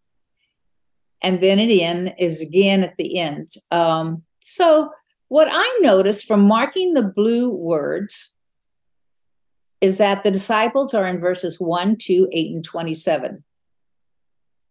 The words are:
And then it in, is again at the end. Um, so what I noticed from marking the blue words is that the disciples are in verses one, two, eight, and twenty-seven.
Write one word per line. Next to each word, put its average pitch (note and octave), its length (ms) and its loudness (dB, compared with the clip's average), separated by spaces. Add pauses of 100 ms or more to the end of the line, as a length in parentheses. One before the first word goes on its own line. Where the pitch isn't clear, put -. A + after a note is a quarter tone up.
(1200)
And F#3 180 -2
then G3 180 4
it A3+ 120 2
in, F3 380 0 (100)
is E3 220 -2
again F#3+ 440 2
at - 120 -8
the E3+ 220 -6
end. D#3 300 -6 (220)
Um, E3 520 0 (180)
so D#4 500 2 (380)
what D4 220 4
I A#4 300 0
noticed G3+ 460 2
from G3+ 200 4
marking C#4 480 2
the B3+ 80 2
blue A#3 480 0
words E3 840 -4 (1500)
is F#3+ 180 2
that G3+ 240 0
the G#3 80 2
disciples A3+ 640 -2
are G3 120 0
in F#3 120 -4
verses F3 420 -4
one, F3 360 0
two, F#3+ 360 2
eight, E3 220 -4
and D#3+ 100 -8
twenty-seven. D#3+ 800 -6 (1300)